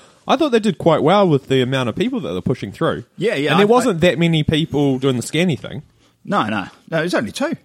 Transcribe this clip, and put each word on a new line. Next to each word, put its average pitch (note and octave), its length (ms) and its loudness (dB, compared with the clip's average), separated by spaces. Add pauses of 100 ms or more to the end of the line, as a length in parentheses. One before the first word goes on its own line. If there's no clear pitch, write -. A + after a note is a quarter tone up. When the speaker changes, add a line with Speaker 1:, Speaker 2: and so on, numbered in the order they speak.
(260)
Speaker 1:
I A#3 100 2
thought D4 160 0
they A#3 80 4
did G3+ 180 -2
quite D3+ 240 4
well F#3+ 260 4
with C#3+ 200 0
the C3+ 120 2
amount B2+ 280 -2
of G#2 80 -6
people A#3 240 -2
that G2 120 -6
they're F2+ 80 -4
pushing A2+ 320 -4
through. A#2 320 -4 (140)
Speaker 2:
Yeah, G#3 160 -2
yeah, C#3+ 160 -2
Speaker 1:
And C3+ 100 2
there - 60 6
Speaker 2:
I, G3+ 40 0
Speaker 1:
wasn't A#3+ 340 2
Speaker 2:
I F3+ 60 6
Speaker 1:
that - 80 -2
many E3 260 2
people C#3+ 540 0
doing C3 180 0
the A2+ 60 -2
scanny D#3+ 340 -2
thing. - 260 -12 (420)
Speaker 2:
No, F3 220 -2
no. G#2+ 200 -4 (240)
No, C3+ 100 -2
it - 20 -2
was F3+ 120 -4
only A2 180 -4
two. D#4 200 -4 (120)